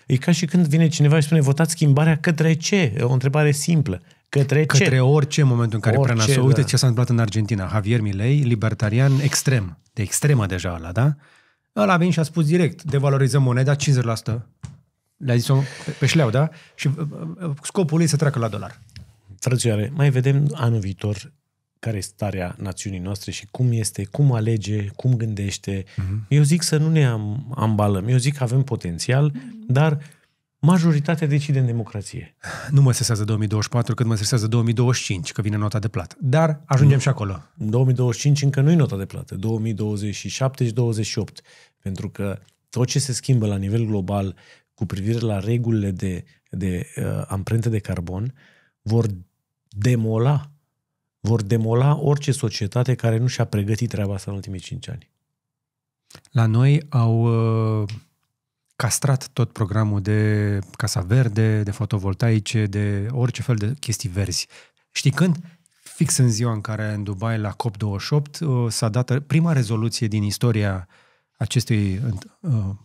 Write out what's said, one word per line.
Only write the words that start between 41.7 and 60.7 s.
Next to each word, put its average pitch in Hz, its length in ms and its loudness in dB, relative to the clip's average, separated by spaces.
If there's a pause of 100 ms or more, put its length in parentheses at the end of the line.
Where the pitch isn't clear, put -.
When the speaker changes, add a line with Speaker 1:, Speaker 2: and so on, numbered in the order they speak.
Speaker 1:
Pentru 95 280 -8
că 98 300 -8 (300)
tot 123 180 0
ce 139 120 0
se 127 140 -4
schimbă 113 340 0
la 101 100 -2
nivel 104 280 -2
global 101 500 -2 (380)
cu - 120 -6
privire 101 340 -4
la 107 200 -2
regulile 110 520 0
de, 90 320 -6 (260)
de, 90 380 -4 (100)
uh, 101 300 -4
amprentă 107 420 -2
de 110 100 -2
carbon 92 540 -6 (480)
vor 113 240 0 (640)
demola, 113 800 0 (720)
vor 110 220 0
demola 117 600 2
orice 147 300 0
societate 120 640 -2
care 113 220 0
nu 123 100 0
și-a 120 180 -2
pregătit 107 440 -2
treaba 101 240 -4
asta 98 180 -8
în 101 60 -8
ultimii 95 220 -10
cinci - 300 -12
ani. - 200 -14 (1200)
Speaker 2:
La 117 140 2
noi 131 440 2
au, 117 320 2 (600)
uh, 101 80 -4 (840)
castrat - 520 -2
tot - 240 -2
programul 104 500 -2
de 104 580 0 (180)